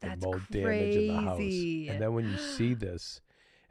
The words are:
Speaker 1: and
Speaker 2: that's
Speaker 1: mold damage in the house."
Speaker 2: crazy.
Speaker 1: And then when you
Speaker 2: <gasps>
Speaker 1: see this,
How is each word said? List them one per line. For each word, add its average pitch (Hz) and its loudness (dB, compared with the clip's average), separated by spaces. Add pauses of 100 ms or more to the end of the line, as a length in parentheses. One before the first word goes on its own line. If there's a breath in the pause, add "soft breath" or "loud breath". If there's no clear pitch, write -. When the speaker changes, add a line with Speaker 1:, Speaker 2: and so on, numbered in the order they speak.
Speaker 1:
and 95 -6
Speaker 2:
that's 92 -6
Speaker 1:
mold 92 0
damage 202 2
in 214 4
the 214 2
house." 190 0
Speaker 2:
crazy. 175 -2
Speaker 1:
And 101 -2
then 113 2
when 117 0
you 98 0
Speaker 2:
<gasps> - -6
Speaker 1:
see 120 2
this, 95 -6 (500 soft breath)